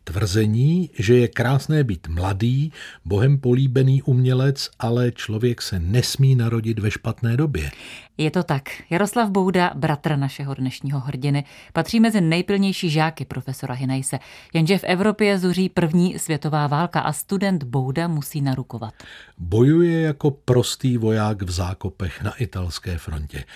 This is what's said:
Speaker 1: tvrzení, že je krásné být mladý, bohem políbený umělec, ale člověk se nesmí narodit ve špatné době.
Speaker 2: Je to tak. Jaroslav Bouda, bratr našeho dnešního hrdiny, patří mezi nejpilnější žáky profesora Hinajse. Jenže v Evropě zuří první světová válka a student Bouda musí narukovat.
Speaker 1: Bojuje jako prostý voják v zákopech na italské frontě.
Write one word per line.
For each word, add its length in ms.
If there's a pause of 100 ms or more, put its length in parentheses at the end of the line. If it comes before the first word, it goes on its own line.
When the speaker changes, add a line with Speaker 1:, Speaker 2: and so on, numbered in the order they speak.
Speaker 1:
tvrzení, 960
že 200
je 100
krásné 560
být 240
mladý, 640 (320)
bohem 340
políbený 640
umělec, 760
ale 340
člověk 500
se 160
nesmí 560
narodit 440
ve 120
špatné 460
době. 340 (480)
Speaker 2:
Je 120
to 120
tak. 200 (280)
Jaroslav 400
Bouda, 440
bratr 420
našeho 380
dnešního 460
hrdiny, 440 (280)
patří 280
mezi 200
nejpilnější 680
žáky 340
profesora 500
Hinajse. 440 (360)
Jenže 240
v 60
Evropě 540
zuří 300
první 500
světová 480
válka 340
a 120
student 520
Bouda 440
musí 320
narukovat. 540 (440)
Speaker 1:
Bojuje 640
jako 300
prostý 680
voják 460
v 80
zákopech 720
na 120
italské 640
frontě. 460 (120)